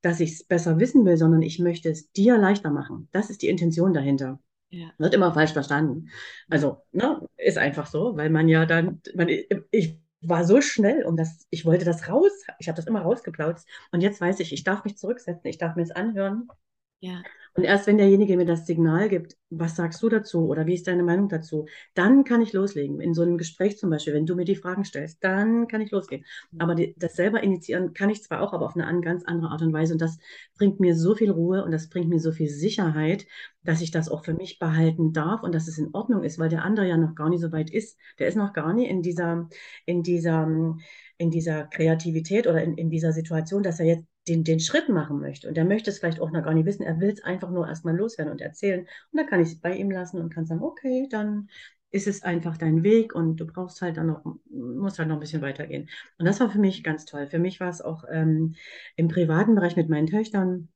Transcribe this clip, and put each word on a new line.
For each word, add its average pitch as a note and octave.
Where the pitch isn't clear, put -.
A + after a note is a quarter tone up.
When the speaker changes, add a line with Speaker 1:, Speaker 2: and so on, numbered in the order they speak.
Speaker 1:
dass E3+
ich's -
besser E3
wissen B3+
will, F3
sondern D#3+
ich D#3+
möchte E3+
es -
dir A3
leichter G3+
machen. C#3+
Das G#3
ist -
die -
Intention E3+
dahinter. C3+
Speaker 2:
Ja. E3+
Speaker 1:
Wird D#3+
immer F3+
falsch D#3
verstanden. D3
Also, C#3+
ne, B3
ist -
einfach C#3+
so, F#3+
weil D3+
man D#3+
ja D#3+
dann, E3
man, E3+
ich E3+
war E3+
so G#3+
schnell, B3
um E3
das, D#3+
ich -
wollte E3
das E3
raus, E4
ich -
habe E3
das E3
immer G#3+
rausgeplautzt E3
und F3
jetzt G3+
weiß F#3
ich, E3
ich -
darf G3
mich G#3
zurücksetzen, F#3+
ich E3
darf E3+
mir F3
das E3
anhören. G#3
Speaker 2:
Ja. F3+
Speaker 1:
Und F3+
erst G3+
wenn G#3
derjenige G3
mir F3
das E3
Signal E3
gibt, F3
„Was E3
sagst E3+
du A3+
dazu G#3
oder D#3
wie F3+
ist F3+
deine F3+
Meinung F3+
dazu?“, D#3+
dann A#3+
kann A#3+
ich G#3+
loslegen. D#3
In E3+
so E3+
einem E3+
Gespräch F#3
zum F#3
Beispiel, D3+
wenn D#3
du F3
mir F3+
die F#3+
Fragen F#3+
stellst, D#3+
dann A3
kann A3
ich G#3
losgehen. -
Speaker 2:
Mhm. E3
Speaker 1:
Aber E3+
die, E3
das -
selber G3
initiieren F3+
kann G3+
ich G#3
zwar -
auch, G3+
aber E3
auf E3
eine E3+
an-, F3
ganz E3+
andere E3
Art D#3+
und E3
Weise. D#3+
Und D#3+
das E3
bringt G3
mir F3+
so F3
viel G#3+
Ruhe F3
und E3
das D#3+
bringt E3+
mir E3
so D#3+
viel D#3+
Sicherheit, D#3
dass E3
ich D#3+
das D#3+
auch -
für D#3+
mich -
behalten D#3+
darf E3
und F3
dass D#3+
es D#3+
in D3
Ordnung G#3+
ist, -
weil D#3+
der E3
andere G3+
ja E3+
noch E3
gar D#3
nicht E3+
so E3
weit D#3
ist. -
Der -
ist -
noch G3+
gar D#3+
nicht A#3+
in F#3
dieser, E3+
in F3
dieser, E3
in E3+
dieser D#3
Kreativität D#3+
oder D#3+
in, D#3+
in E3
dieser D#3+
Situation, D#3+
dass E3+
er D#3+
jetzt E3
den, E3
den D#3+
Schritt D4+
machen D3+
möchte. C#3
Und D#3+
er D#3+
möchte G#3
es G3
vielleicht E3
auch D#3+
noch D#3+
gar D#3
nicht D#3+
wissen. G3+
Er E3
will's G3+
einfach F3+
nur F3
erstmal D#3+
loswerden F#3+
und -
erzählen. F#3
Und -
dann D4
kann F#3
ich's E3
bei F3+
ihm G3
lassen F3+
und E3
kann E3
sagen, E3
„Okay, C4+
dann G#3
ist G3
es G3
einfach E3+
dein E3
Weg A3
und D#3+
du E3
brauchst F3+
halt E3+
dann D#3+
noch, D3+
musst F3
halt D#3+
noch D#3
ein D3
bisschen D3+
weitergehen.“ C#3+
Und E3+
das G3+
war A3+
für G3+
mich F#3+
ganz D#3
toll. C#3+
Für E3
mich F#3
war's F3
auch, D#3+
ähm, D#3+
im E3
privaten F3
Bereich F3
mit D#3+
meinen D#3
Töchtern. F#3